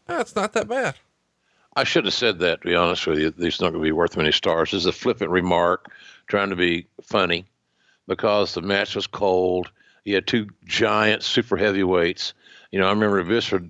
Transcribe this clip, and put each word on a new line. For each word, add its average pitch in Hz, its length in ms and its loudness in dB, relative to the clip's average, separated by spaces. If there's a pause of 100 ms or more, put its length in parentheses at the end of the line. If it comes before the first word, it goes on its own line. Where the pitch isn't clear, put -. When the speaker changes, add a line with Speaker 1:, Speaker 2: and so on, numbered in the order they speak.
Speaker 1:
"Oh, 339 120 -4
it's - 160 -6
not 208 180 -2
that 214 140 -2
bad." 233 280 -4 (800)
Speaker 2:
I 135 80 2
should 127 220 0
have 92 80 -2
said 110 260 0
that, 85 220 0
to - 60 -10
be 87 80 2
honest 87 320 2
with 78 100 2
you. 78 220 0
"It's 85 200 -2
not 87 120 0
gonna 80 120 -4
be 78 80 2
worth 85 260 0
many 78 140 2
stars." 82 380 0
This 98 120 -2
is 85 40 -2
a 90 60 2
flippant 101 400 -2
remark, 90 580 2 (380)
trying 98 240 0
to 90 40 -4
be 87 300 0 (160)
funny, 90 460 -2 (600)
because 104 460 0
the 87 80 -6
match 101 340 -2
was 101 120 -4
cold. 92 640 0 (340)
You 101 100 0
had 90 120 -2
two 107 200 0 (180)
giant 107 580 2
super 113 340 0
heavyweights. 92 760 0 (380)
You 98 80 -2
know, 95 80 4
I 101 40 4
remember 104 320 2
Viscera 98 460 0